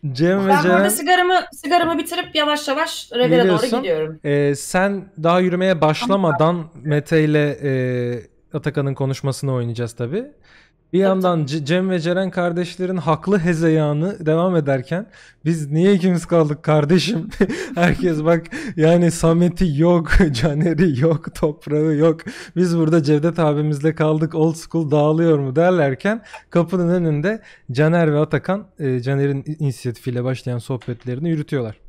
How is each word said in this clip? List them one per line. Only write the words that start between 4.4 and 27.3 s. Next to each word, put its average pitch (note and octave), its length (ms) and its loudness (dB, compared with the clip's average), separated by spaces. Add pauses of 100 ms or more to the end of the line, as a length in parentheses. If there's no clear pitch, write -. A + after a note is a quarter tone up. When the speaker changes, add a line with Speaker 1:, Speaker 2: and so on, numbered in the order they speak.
Speaker 1:
sen F#3+ 540 -4 (140)
daha E3+ 160 4
yürümeye F3+ 420 0
başlamadan F3+ 560 0
Speaker 3:
Tamam. E3 340 0 (120)
Speaker 1:
Mete D3+ 400 0
ile, D3+ 400 0
e, B2+ 920 -4
Atakan'ın C#3 360 -4
konuşmasını C3+ 600 -4
oynayacağız A#2 400 -4
tabii. D3+ 320 -6 (680)
Bir F3+ 60 2
Speaker 2:
Tabii, G3 100 4
Speaker 1:
yandan F#3 300 2
Speaker 2:
tabii. D3 80 -2
Speaker 1:
C-, D3 180 -4
Cem F3+ 240 0
ve F#3 100 -2
Ceren F3 320 -2
kardeşlerin F3+ 680 -4
haklı E3 420 0
hezeyanı D#3+ 880 0
devam E3+ 300 2
ederken C#3+ 500 -2 (400)
"Biz D#3 260 -2
niye F3+ 220 4
ikimiz F3+ 320 0
kaldık D3+ 380 0
kardeşim?" D#3+ 680 2 (220)
<laughs> F4 240 -8
Herkes E3+ 480 0
bak, E3 220 2 (300)
yani E3+ 360 4
Samet'i E3 720 2
yok, E3+ 300 4 (100)
<laughs> D#3+ 100 4
Caner'i D3+ 680 0
yok, D#3+ 340 0
Toprağı D3+ 600 -2
yok. D#3+ 260 2 (340)
"Biz E3+ 220 0
burada D#3+ 260 2
Cevdet D3+ 360 0
abimizle D3+ 560 0
kaldık, D#3 400 0
old D#3+ 200 2
school D#3+ 360 -4
dağılıyor D#3 480 2
mu?" C3+ 160 -4
derlerken F3 680 0 (280)
kapının E3+ 400 0
önünde F3 520 0 (300)